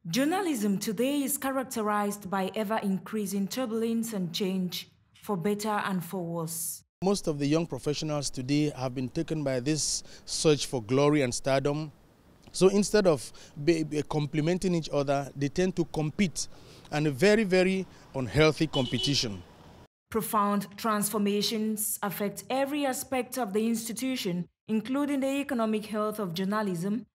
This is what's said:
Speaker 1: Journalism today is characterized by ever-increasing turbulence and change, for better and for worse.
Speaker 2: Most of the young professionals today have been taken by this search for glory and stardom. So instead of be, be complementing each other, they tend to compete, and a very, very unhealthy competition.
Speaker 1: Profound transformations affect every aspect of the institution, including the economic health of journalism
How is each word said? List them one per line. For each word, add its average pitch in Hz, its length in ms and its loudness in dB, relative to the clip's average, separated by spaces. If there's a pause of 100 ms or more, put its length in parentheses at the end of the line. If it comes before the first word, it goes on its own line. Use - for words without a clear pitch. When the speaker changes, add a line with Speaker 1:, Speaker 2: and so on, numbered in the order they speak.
Speaker 1:
Journalism 262 680 0
today 247 440 0
is 269 140 -2
characterized 208 920 -2
by 190 240 0
ever-increasing 202 960 -2
turbulence 226 680 -2
and 180 180 -2
change, 185 560 -2 (320)
for 208 160 -2
better 208 320 -2
and 202 340 -2
for 175 220 -6
worse. 165 580 -6 (220)
Speaker 2:
Most 196 240 2
of 147 100 -2
the 143 60 0
young 156 220 4
professionals 147 640 -2
today 143 440 0
have 127 200 -4
been 127 160 -4
taken 160 340 -4
by 131 160 0
this 143 420 -2 (220)
search - 400 4
for 127 180 -4
glory 143 380 4
and 120 140 0
stardom. 143 580 0 (580)
So 185 180 6
instead 202 380 4
of 151 240 2 (320)
be, 160 200 4
be 151 200 -2
complementing 156 720 0
each 165 140 -2
other, 139 480 0
they 139 120 0
tend 185 280 0
to 170 80 0
compete, 156 640 -2 (420)
and 151 160 0
a 151 40 4
very, 208 340 4
very 185 420 4 (280)
unhealthy 147 540 4
competition. 120 760 0 (680)
Speaker 1:
Profound 202 580 2 (120)
transformations 208 1200 0
affect 202 460 -4
every 277 380 0
aspect 254 500 -4
of 226 160 -4
the 220 140 2
institution, 226 840 -2 (180)
including 262 540 0
the 269 80 0
economic 233 560 0
health 214 340 -2
of 185 140 -4
journalism 196 720 -2 (100)